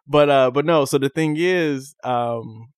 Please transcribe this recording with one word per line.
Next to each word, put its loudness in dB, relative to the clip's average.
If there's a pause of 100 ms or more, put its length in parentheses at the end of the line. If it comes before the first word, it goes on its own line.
but, 2
uh, 4
but -2
no, 2
so -2
the 0
thing -2
is, -2 (100)
um, -6